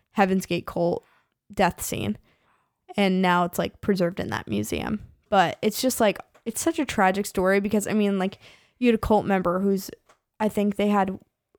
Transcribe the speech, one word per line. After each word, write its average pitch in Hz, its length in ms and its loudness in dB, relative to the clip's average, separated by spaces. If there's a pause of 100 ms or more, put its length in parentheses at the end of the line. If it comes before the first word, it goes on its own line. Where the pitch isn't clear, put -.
(140)
Heaven's 190 320 2
Gate 175 200 -4
cult 170 400 -2 (480)
death 185 280 0
scene. - 360 -4 (800)
And 190 240 2
now 180 240 4
it's, 175 120 -6
like, - 220 -4
preserved 185 400 0
in - 120 -6
that - 180 -8
museum. 208 500 -4 (300)
But 180 320 2
it's 208 200 -2
just, 254 200 0
like, 208 160 2 (280)
it's 226 140 -6
such 330 200 -2
a 285 60 0
tragic 196 400 0
story 196 360 2
because, 202 260 0
I - 60 -2
mean, 202 260 0
like, 190 180 -4 (420)
you 247 100 4
had 226 60 4
a - 20 -4
cult 214 280 2
member 185 360 0
who's, 196 280 0 (520)
I 214 80 0
think 208 260 0
they 208 140 2
had, 196 280 2 (420)